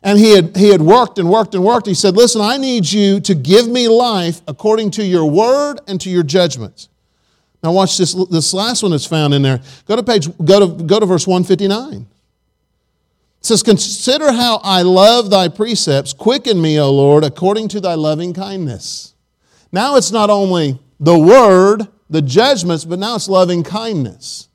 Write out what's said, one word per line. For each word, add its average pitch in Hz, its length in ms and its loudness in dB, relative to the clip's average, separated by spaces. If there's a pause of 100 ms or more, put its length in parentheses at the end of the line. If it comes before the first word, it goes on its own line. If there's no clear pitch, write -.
And 202 140 2
he 214 140 6
had, 185 260 4
he 208 120 6
had 185 120 6
worked 214 380 2
and 170 100 -2
worked 220 240 0
and 185 100 -2
worked. 233 220 0
He 202 80 -4
said, 185 220 0
"Listen, 233 260 2
I 233 160 -2
need 240 340 -4
you 196 300 2
to 190 140 0
give 185 320 2
me 240 200 -2
life 220 600 0
according 214 440 -2
to 220 120 -6
your 175 220 0
word 247 640 0
and 190 140 -6
to 185 80 -10
your 175 140 0
judgments." 139 680 -4 (720)
Now 165 120 -2
watch 190 240 0
this, 175 180 -2 (160)
this 165 220 -2
last 220 280 -4
one 196 100 -2
that's 143 140 -4
found 151 300 -2
in 139 80 0
there. 131 180 -2 (240)
Go 214 100 -2
to 240 60 -2
page, 208 260 -2 (160)
go 190 180 4
to, 165 220 -4
go 190 160 0
to 214 60 0
verse 175 220 -2
one 180 160 0
fifty-nine. 196 640 -4 (1300)
It - 60 -20
says, 220 160 0
"Consider 269 680 0
how 240 320 -2
I 185 180 0
love 196 480 4
thy 190 180 2
precepts. 160 680 -4
Quicken 233 460 -2
me, 156 200 0
O 139 120 2
Lord, 143 320 4
according 196 440 -4
to 202 120 -8
thy 180 140 -4
loving 156 400 -4
kindness." 180 800 -12 (580)
Now 247 240 -2
it's 190 160 0
not 208 200 0
only 180 480 -2 (200)
the 165 180 4
word, 202 680 4 (220)
the 156 140 -2
judgments, 170 640 0
but 170 120 -8
now 220 180 -6
it's 190 140 -8
loving 180 320 2
kindness. 185 920 -8